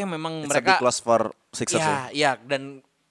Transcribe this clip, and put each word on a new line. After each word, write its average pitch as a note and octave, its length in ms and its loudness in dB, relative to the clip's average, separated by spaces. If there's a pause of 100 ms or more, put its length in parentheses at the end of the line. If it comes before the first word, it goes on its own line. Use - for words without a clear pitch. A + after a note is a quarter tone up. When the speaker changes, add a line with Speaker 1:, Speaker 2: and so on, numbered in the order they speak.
Speaker 1:
memang D#3+ 400 -6
Speaker 2:
It's C#3+ 80 -6
Speaker 1:
mereka C#3 160 2
Speaker 2:
a F#3+ 80 6
big B2 80 0
loss B2 160 2
for A2+ 320 2 (180)
Sixers A#2 300 -2
Speaker 1:
ya, D#3 80 0 (160)
Speaker 2:
ya. - 80 -
Speaker 1:
ya, C#3+ 260 2
dan C3+ 460 -8 (280)